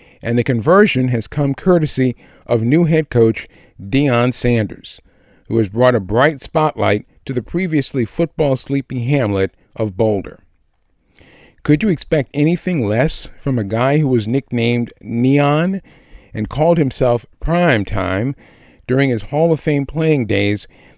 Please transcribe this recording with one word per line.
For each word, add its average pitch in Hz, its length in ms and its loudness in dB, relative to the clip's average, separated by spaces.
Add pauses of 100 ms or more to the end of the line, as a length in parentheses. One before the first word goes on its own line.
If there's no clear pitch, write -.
(220)
And 120 160 -2
the 120 60 2
conversion 131 640 2
has 120 180 -2
come 143 300 -2
courtesy 147 600 0 (300)
of 117 160 0
new 147 240 2
head 156 240 0
coach 113 380 2 (340)
Deion 123 540 2
Sanders, - 680 -2 (460)
who 110 100 -2
has 110 100 2
brought 120 280 2
a 110 40 0
bright 123 420 0
spotlight 107 680 -2 (180)
to 139 80 -6
the 123 80 -2
previously 156 640 -2
football 151 500 -2
sleepy 135 500 -6
hamlet 104 500 0 (200)
of 107 200 -4
Boulder. 104 480 -2 (1200)
Could 147 180 2
you 220 80 0
expect 156 440 -2
anything 160 520 0
less 117 440 -2 (100)
from 131 180 -2
a 110 60 -2
guy 120 360 0
who 151 80 2
was 117 200 0
nicknamed 120 640 -2 (100)
Neon 143 800 0 (520)
and 110 160 -6
called 160 280 2
himself 127 480 0 (140)
Prime 160 460 2
Time 101 500 -4 (500)
during 135 240 2
his 117 140 -2
Hall 160 280 0
of 151 80 2
Fame 143 260 -2
playing 147 420 0
days 101 400 -2 (300)